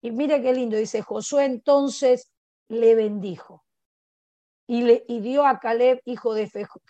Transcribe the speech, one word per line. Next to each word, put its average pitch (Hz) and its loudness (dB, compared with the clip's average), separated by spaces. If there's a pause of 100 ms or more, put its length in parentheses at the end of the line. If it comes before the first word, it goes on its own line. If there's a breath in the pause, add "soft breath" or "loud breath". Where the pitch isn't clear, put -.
Y 233 -8
mire 277 0
qué 254 0
lindo, 240 -2
dice, 214 -4
"Josué 277 -2
entonces 262 0 (360)
le 226 4
bendijo 208 -6 (1000)
y, 240 -2
le, 240 4
y 240 -8
dio 269 0
a 254 2
Caleb, 247 0
hijo 233 -6
de 214 -4
Fe-, 202 -10 (240)